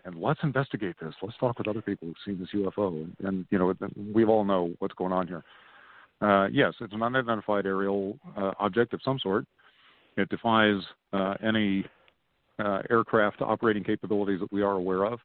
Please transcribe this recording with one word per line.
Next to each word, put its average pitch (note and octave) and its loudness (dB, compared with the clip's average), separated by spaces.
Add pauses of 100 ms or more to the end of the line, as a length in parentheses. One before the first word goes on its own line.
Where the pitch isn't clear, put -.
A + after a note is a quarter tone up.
and F2 -12
let's B2 -2
investigate A#2 -2
this. D#2+ -10
Let's G2+ -10
talk B2 0
with G#2 -6
other G#2+ -4
people F#2 -4
who've D#2+ -10 (100)
seen G2 -6
this F2+ -10
U G2+ 0
F F#2 -4
O. G2+ 0
And, E2 -8
and, F#2+ -4
you G2 2
know, F#2 4 (400)
we A2+ 6
all A2 6
know F#2 0
what's G2 -6
going F#2 -2
on F#2 0
here. E2 -10 (760)
Uh, G2 4
yes, A#2+ 2
it's G#2 -10
an A2 -4
unidentified A#2 0
aerial, G2 -2 (180)
uh, G2 -2
object G#2 2
of F2 -6
some C3+ -2
sort. G2+ 0 (720)
It G2 0
defies, G#2+ 2 (320)
uh, G2 0 (100)
any, G#2 2 (720)
uh, G2+ -2
aircraft A2 2
operating G#2+ 0
capabilities G2+ 0
that G2+ -6
we G2+ 0
are G2+ 2
aware F#2+ 0
of A#2 -4